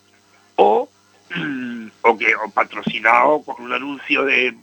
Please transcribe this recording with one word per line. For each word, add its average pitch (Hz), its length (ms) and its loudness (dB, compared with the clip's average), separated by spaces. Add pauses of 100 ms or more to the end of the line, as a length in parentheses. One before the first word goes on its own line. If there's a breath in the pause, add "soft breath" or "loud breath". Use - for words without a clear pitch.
(580)
o, 214 300 4 (440)
<clears throat> 127 720 -8
o 113 180 4
que, 110 160 2
o 107 160 -6
patrocinado 117 920 2
con 123 240 -12
un 123 80 -6
anuncio 135 520 -2
de 127 380 0